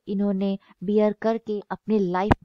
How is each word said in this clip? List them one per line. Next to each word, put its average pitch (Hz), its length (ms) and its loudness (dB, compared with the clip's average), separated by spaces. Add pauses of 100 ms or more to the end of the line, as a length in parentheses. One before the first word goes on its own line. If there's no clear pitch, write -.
इन्होंने 196 500 -2 (260)
बियर 208 280 2
करके 220 580 -4
अपने 214 280 -2
लाइफ 185 340 0 (120)